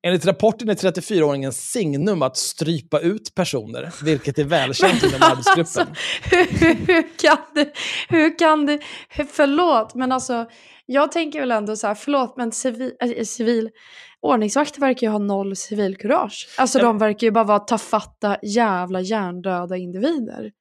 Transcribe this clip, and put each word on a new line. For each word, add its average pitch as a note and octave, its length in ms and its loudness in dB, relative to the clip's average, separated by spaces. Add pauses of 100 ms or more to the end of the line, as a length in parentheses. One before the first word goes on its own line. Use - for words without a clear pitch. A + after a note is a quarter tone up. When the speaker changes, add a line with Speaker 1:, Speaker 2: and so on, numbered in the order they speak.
Speaker 1:
Enligt F3 240 0
rapporten A3 420 0
är G3+ 60 2
trettiofyraåringens D3 960 -2
signum E3 520 -2
att C3 140 -2
strypa D3+ 640 -4
ut F#3+ 340 -4
personer, C3 580 -6 (120)
vilket D3 340 0
är D3 60 0
välkänt C#3 580 2
Speaker 2:
<laughs> - 0 -
Men F#4+ 80 4
Speaker 1:
inom C4+ 200 2
arbetsgruppen. E4+ 320 4
Speaker 2:
alltså, - 240 -2 (360)
hur, F4 520 4 (120)
hur E4 320 2
kan D4+ 180 6 (180)
det, D4 180 0 (360)
hur D#4+ 300 4
kan D#4 280 4
det, D4 120 0 (300)
hur, D4 160 -6
förlåt, C#4+ 720 2
men B3+ 180 -2
alltså, B3 340 -4 (400)
jag C#4+ 260 2
tänker D4+ 280 -4
väl B3+ 100 -2
ändå G#3+ 260 -2
så G#3+ 100 -6
här, G#3 80 -2
förlåt, C4 420 -2
men A#3 160 -4
civi-, B3 400 -4 (260)
äh, A3+ 60 -4
civil, A3 460 -2 (520)
ordningsvakter C#4 580 0
verkar B3+ 260 2
ju G#3+ 40 2
ha G#3 80 0
noll G3 380 -2
civilkurage. G#3 920 -2 (100)
Alltså, - 200 2
Speaker 1:
Ja. - 60 6
Speaker 2:
de A3 140 2
verkar G#3+ 280 0
ju A3+ 40 4
bara A3+ 140 2
vara G#3 160 4
tafatta, G#3 840 -4
jävla F#3+ 580 0
hjärndöda F#3 760 -4
individer. G#3+ 760 -4 (100)